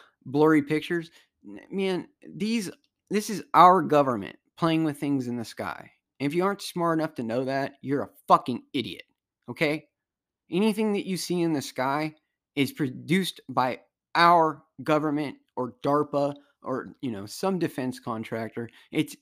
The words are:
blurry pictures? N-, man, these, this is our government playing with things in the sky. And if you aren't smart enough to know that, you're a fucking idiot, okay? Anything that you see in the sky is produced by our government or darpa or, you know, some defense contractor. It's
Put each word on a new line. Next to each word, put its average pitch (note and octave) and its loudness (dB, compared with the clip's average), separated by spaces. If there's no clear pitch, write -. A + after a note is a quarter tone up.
blurry D3+ 6
pictures? D#3 -4
N-, G2+ -16
man, F#3+ -2
these, G#3 -2
this G#3 -2
is F#3 -6
our F3+ 10
government C3 0
playing D#3+ 0
with C#3+ -4
things C#3 -2
in A#2+ -4
the A#2 -8
sky. F2+ -10
And C3+ 0
if C#3+ -2
you F3 2
aren't G3 -2
smart E3+ -2
enough D#3 -4
to C3+ -6
know A#2 -2
that, C3+ -4
you're C3 -2
a G2 -10
fucking C3 4
idiot, F#2+ -4
okay? D3+ -2
Anything G#3+ 0
that G3 -4
you F#3 -4
see F3 -2
in E3 0
the C#3 -2
sky D3 -4
is C#3+ 0
produced C#3 -2
by B2+ -2
our E3 4
government D3+ 0
or B2 -4
darpa C#3+ 0
or, - -8
you C3 -4
know, G2 -10
some F#3+ -4
defense B2+ -4
contractor. A2+ -8
It's - -2